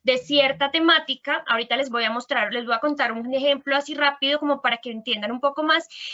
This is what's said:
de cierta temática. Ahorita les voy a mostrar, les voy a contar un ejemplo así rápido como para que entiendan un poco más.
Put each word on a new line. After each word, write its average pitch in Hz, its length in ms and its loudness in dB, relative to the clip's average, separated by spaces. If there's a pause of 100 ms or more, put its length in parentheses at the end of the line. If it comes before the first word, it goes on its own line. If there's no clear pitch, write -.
de 247 140 2
cierta 277 540 2
temática. 320 760 2
Ahorita 233 280 0
les 269 140 -2
voy 233 160 -2
a 220 40 0
mostrar, 233 440 -2
les 240 120 -4
voy 233 100 0
a 226 40 0
contar 285 320 0
un 240 220 -6
ejemplo 277 420 0
así 285 180 -2
rápido 285 460 0
como 285 220 0
para 240 160 0
que 240 120 -10
entiendan 220 440 -4
un 254 80 -8
poco 285 220 0
más. 320 220 2 (280)